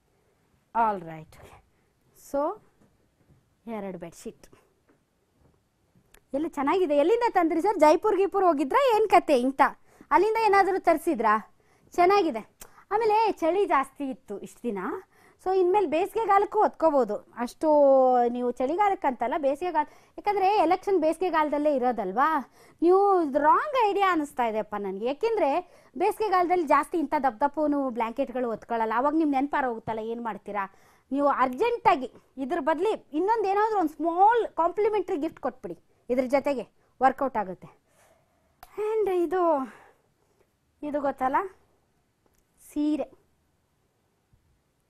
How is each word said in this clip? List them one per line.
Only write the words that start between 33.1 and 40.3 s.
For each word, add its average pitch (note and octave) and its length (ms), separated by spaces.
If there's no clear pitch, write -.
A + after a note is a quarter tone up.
ಇನ್ನೊಂದು G4 340
ಏನಾದ್ರೂ G#4 320
ಒಂದು D#4+ 100
small F4+ 580
complimentary F#4+ 720
gift D#4 220
ಕೊಟ್ಬಿಡಿ, G3+ 400
ಇದ್ರ B3 140
ಜೊತೆಗೆ C4+ 440
workout C4+ 360
ಆಗುತ್ತೆ. F#3 300
And G#4+ 320
ಇದು, D#4+ 480